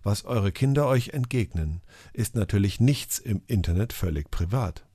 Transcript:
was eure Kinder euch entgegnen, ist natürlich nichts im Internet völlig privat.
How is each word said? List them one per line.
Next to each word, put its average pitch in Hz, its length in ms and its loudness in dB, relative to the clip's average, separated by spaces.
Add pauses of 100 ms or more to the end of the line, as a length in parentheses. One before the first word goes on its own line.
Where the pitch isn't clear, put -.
was 101 240 -2
eure 101 260 0
Kinder 139 340 2
euch 127 240 2
entgegnen, 95 680 -2 (320)
ist - 220 -4
natürlich 101 440 2
nichts 131 400 2
im 101 280 -2
Internet 95 480 0
völlig 76 360 -2
privat. 95 540 -2 (100)